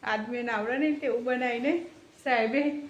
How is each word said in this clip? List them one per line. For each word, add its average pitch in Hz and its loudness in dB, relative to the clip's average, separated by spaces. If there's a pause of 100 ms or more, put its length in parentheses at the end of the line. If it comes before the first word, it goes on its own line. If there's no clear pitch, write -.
આદમીને 233 -2
આવડે 226 -2
નહીં, 294 2
તેવું 240 0
બનાવીને 254 0 (380)
સાહેબે 240 2 (280)